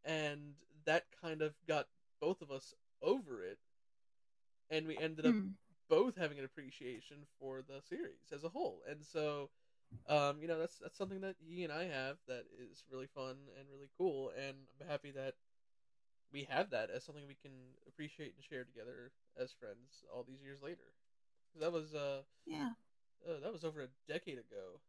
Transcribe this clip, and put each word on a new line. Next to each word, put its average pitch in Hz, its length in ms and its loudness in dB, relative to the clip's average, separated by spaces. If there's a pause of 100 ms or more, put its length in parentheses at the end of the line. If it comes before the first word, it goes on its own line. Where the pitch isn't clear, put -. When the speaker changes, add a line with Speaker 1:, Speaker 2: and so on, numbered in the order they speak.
Speaker 1:
And 147 520 0 (300)
that 160 200 6 (160)
kind 160 200 -2
of 156 120 2 (140)
got 151 200 4 (320)
both 175 220 4
of 143 100 -10
us - 220 -6 (280)
over 147 440 4
it, 98 140 -6 (1080)
and 156 180 4
we 156 100 0
ended 156 280 0
up 240 100 10
Speaker 2:
Mm. 196 180 0 (340)
Speaker 1:
both 196 300 10
having 147 220 2
an 135 40 -2
appreciation 135 840 -10 (140)
for 131 220 -4
the 139 200 -12
series 175 520 -6
as 147 100 -6
a 165 60 -2
whole. 277 400 -2
And 147 160 -8
so, 147 440 0 (580)
um, 147 340 6
you 165 80 -2
know, 160 100 4
that's, - 200 -2
that's - 180 -10
something 190 240 -2
that 190 180 -4
he 170 240 -6
and 156 80 -2
I 165 140 0
have 139 320 0 (100)
that 123 180 -4 (140)
is 113 320 -14
really 131 160 -6
fun 131 300 -4 (200)
and 139 120 -16
really 139 180 -14 (100)
cool, 135 340 4
and 135 360 -6 (140)
I'm - 80 -10
happy 143 220 -2
that 135 240 -2 (960)
we 143 100 -4
have 170 280 4
that 110 180 4
as 120 160 -4
something 147 200 -12
we 139 160 -14
can 135 120 -14 (340)
appreciate 151 480 -8
and 143 80 -20
share 127 220 -6
together 120 480 -12 (240)
as 127 160 -2
friends 117 500 -14 (100)
all 123 100 -6
these 131 180 -14
years 139 200 -14
later. 160 300 -10 (600)
'Cause 156 80 -6
that 165 100 4
was, 156 240 -2
uh, 139 280 0 (220)
Speaker 2:
Yeah. 294 280 -2 (520)
Speaker 1:
uh, 160 140 -2
that 175 140 -2
was 160 100 -8
over 156 180 -2
a 127 60 -6 (200)
decade 147 300 -2
ago. 95 520 -10